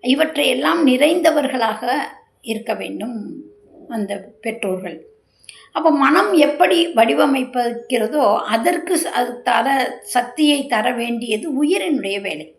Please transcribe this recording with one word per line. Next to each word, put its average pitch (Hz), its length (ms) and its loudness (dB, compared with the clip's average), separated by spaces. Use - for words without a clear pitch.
இவற்றையெல்லாம் 285 840 2
நிறைந்தவர்களாக 262 1080 2
இருக்க 220 320 -6
வேண்டும் 202 720 -8
அந்த 208 440 -6
பெற்றோர்கள். 190 640 -6
அப்ப 320 200 2
மனம் 285 420 2
எப்படி 339 540 4
வடிவமைப்பிக்கிறதோ 254 1500 2
அதற்கு 262 600 0
ச-, - 160 -2
அது - 300 -4
தர, 262 600 0
சக்தியை 277 640 0
தர 233 260 0
வேண்டியது 240 760 -2
உயிரினுடைய 294 560 -2
வேலை. 156 380 -8